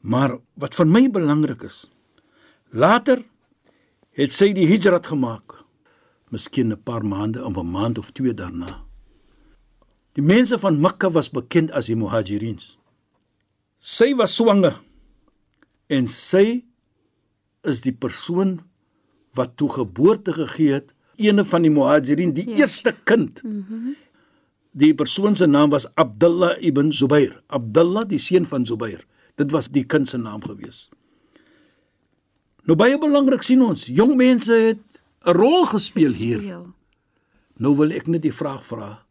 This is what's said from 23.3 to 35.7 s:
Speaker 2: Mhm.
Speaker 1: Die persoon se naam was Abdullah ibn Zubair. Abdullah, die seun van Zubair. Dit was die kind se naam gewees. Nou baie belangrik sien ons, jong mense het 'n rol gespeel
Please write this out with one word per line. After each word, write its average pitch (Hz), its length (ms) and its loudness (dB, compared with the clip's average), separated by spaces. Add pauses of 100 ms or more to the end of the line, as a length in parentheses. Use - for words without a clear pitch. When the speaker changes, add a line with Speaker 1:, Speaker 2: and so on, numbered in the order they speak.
Speaker 2:
Mhm. 220 520 -10 (800)
Speaker 1:
Die 147 180 4
persoon 190 420 -2
se 180 100 2
naam 147 240 4
was 143 260 -2
Abdullah 170 680 0
ibn 151 300 0
Zubair. 135 560 0
Abdullah, 165 600 0
die 190 120 -4
seun 180 260 0
van 127 200 -4
Zubair. 113 400 -8 (300)
Dit 143 160 -2
was 151 180 -2
die 139 160 0
kind 143 240 0
se 131 80 -6
naam 107 240 -10
gewees. - 480 -18 (1800)
Nou 160 120 4
baie 247 200 4
belangrik 285 460 2
sien 254 180 4
ons, 214 240 0
jong 220 300 2
mense 254 380 2
het 226 480 0 (240)
'n 170 80 2
rol 285 320 4
gespeel 165 460 0